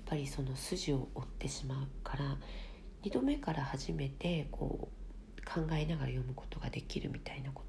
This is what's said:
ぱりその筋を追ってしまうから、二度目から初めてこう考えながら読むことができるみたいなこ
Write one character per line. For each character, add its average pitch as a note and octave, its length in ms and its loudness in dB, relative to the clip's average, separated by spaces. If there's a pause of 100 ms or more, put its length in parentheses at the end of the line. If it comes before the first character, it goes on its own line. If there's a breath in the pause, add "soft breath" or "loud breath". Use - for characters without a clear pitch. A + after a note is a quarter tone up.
ぱ - 120 0
り C#3+ 100 2
そ C#3 160 0
の C3 140 0
筋 D3+ 380 2
を C3 200 4
追 C3+ 80 -2
っ C3 60 -4
て - 200 -2
し C3+ 200 -2
ま C3+ 160 0
う C3+ 40 0 (160)
か C3+ 140 0
ら、 C#3 200 0 (680 loud breath)
二 G#3 80 0
度 B3 100 6
目 C#4+ 160 6
か D#3+ 160 2
ら D3+ 100 2
初 C#3+ 300 0
め C#3+ 160 2
て D#3 420 2
こ - 380 0 (480)
う - 80 -8
考 - 160 2 (140)
え D3+ 100 4
な D#3+ 120 4
が C3+ 80 2
ら - 20 4
読 B2+ 160 2
む C3 120 -2
こ - 140 -8
と - 100 -4
が B2 120 0
で C3+ 100 -2
き - 180 -2
る - 120 0
み - 80 -4
た - 160 -8
い C3+ 80 -4
な C3+ 80 -2
こ - 180 -8